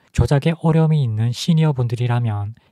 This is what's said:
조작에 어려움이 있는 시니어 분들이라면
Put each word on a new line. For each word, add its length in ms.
조작에 500
어려움이 400
있는 300
시니어 420
분들이라면 840